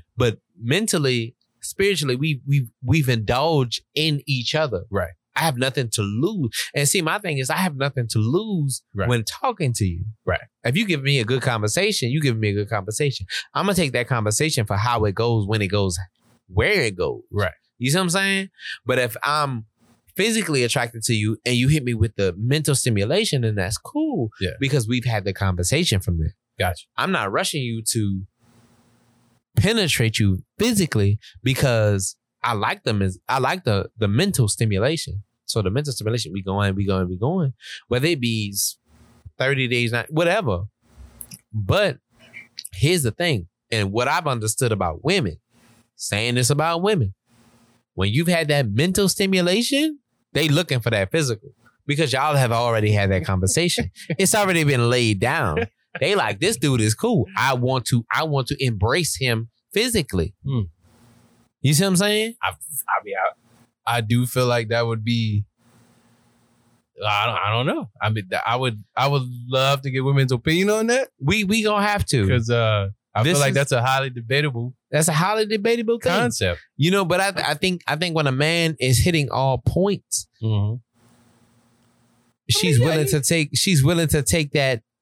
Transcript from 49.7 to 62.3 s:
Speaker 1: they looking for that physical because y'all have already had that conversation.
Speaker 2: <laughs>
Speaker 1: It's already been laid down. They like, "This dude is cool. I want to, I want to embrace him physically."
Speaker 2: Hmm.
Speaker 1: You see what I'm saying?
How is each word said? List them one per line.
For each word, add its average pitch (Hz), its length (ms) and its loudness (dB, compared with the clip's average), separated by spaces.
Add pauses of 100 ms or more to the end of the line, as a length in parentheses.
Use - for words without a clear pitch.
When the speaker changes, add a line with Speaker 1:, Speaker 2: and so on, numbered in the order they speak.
Speaker 1:
they 156 160 2
looking 147 320 2
for 110 100 0
that 104 200 2
physical 135 400 -2 (360)
because 143 260 0
y'all 143 240 0
have 127 160 4
already 113 400 2
had 101 180 2
that 92 160 0
conversation. 95 640 0 (140)
Speaker 2:
<laughs> - 140 -6
Speaker 1:
It's 190 160 2
already 185 300 2
been 127 240 4
laid 117 320 2
down. 123 460 0 (340)
They 170 140 2
like, 110 260 -2
"This 202 160 0
dude 131 240 2
is 110 140 2
cool. 208 320 0 (100)
I 123 160 2
want 127 340 0
to, 117 240 0
I 131 140 0
want 139 240 0
to 139 160 -4
embrace 120 560 0
him 117 300 0 (240)
physically." 185 680 0
Speaker 2:
Hmm. 135 200 -2 (1000)
Speaker 1:
You 143 140 2
see 165 100 2
what 196 60 2
I'm 185 60 2
saying? 208 460 0